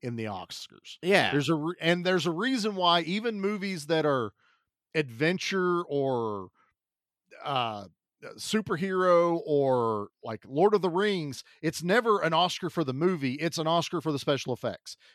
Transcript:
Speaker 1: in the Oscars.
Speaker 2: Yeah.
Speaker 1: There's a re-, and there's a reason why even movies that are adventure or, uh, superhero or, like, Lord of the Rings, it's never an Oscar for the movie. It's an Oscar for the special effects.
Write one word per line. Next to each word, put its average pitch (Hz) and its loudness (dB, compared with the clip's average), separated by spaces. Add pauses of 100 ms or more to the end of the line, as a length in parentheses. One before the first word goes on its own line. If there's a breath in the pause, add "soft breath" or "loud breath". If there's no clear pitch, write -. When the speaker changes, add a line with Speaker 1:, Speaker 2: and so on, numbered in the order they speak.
Speaker 1:
in 120 -6
the 113 -6
Oscars. - -12
Speaker 2:
Yeah. 160 4
Speaker 1:
There's 139 0
a 165 2
re-, 156 -4
and 170 0
there's 180 2
a 175 2
reason 214 -2
why 175 4
even 208 -4
movies 196 -4
that 160 2
are 127 0 (600)
adventure 175 0
or, 117 -2 (960)
uh, 117 -2 (520)
superhero 185 2
or, 123 2 (160)
like, 113 -10
Lord 160 4
of 202 2
the 185 0
Rings, 175 -2 (180 soft breath)
it's 156 -4
never 208 4
an 160 2
Oscar 170 0
for 165 -2
the 127 -2
movie. 143 0
It's 151 -4
an 160 -2
Oscar 165 0
for 156 -2
the 139 -4
special 131 -2
effects. - -6 (200 soft breath)